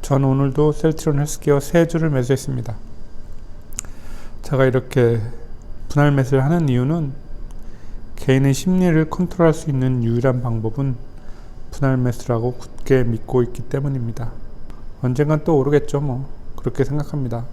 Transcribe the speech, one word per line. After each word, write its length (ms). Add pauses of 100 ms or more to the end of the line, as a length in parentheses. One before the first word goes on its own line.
전 200
오늘도 500
셀트리온 480
헬스케어 380
세 300
주를 220
매수했습니다. 640 (1700)
제가 240
이렇게 540 (680)
분할 240
매수를 320
하는 240
이유는 460 (1000)
개인의 360
심리를 560
컨트롤할 460
수 160
있는 340
유일한 380
방법은 540 (760)
분할 260
매수라고 560
굳게 520
믿고 380
있기 200
때문입니다. 720 (680)
언젠간 420
또 140
오르겠죠, 420
뭐. 260 (300)
그렇게 260
생각합니다. 720